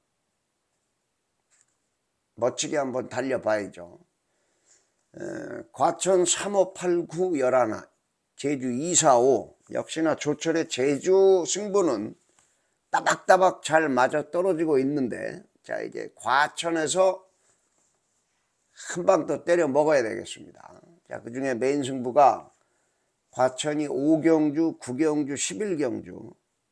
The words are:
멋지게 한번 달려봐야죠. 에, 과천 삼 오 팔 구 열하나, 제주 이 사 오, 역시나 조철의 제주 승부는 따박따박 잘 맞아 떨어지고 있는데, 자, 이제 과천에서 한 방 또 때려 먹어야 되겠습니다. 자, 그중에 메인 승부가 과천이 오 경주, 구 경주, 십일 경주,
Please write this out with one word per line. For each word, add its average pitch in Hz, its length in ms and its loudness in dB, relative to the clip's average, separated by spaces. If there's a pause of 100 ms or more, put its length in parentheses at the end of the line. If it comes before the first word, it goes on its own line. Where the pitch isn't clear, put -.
(2250)
멋지게 131 420 -4
한번 127 320 -4
달려봐야죠. 107 880 -4 (1200)
에, - 20 -12 (500)
과천 175 540 2
삼 196 300 -2
오 185 180 2
팔 175 340 -2
구 175 320 -2
열하나, 123 480 0 (480)
제주 131 380 -4
이 156 220 -4
사 151 240 6
오, 120 360 2 (160)
역시나 135 460 -4
조철의 160 540 -2
제주 175 760 4
승부는 185 680 -2 (760)
따박따박 180 720 2
잘 156 280 2
맞아 131 400 0
떨어지고 170 480 0
있는데, 131 640 -4 (200)
자, 55 200 -8
이제 - 320 -10
과천에서 156 1080 0 (1700)
한 175 100 -6
방 180 220 4
또 139 180 -4
때려 170 240 2
먹어야 147 340 2
되겠습니다. 98 800 -10 (260)
자, 117 140 -12
그중에 127 320 -6
메인 131 320 0
승부가 127 640 2 (800)
과천이 147 580 -2
오 143 340 0
경주, 160 580 2
구 127 160 -8
경주, 147 400 -2
십일 190 400 -6
경주, 98 560 -8 (400)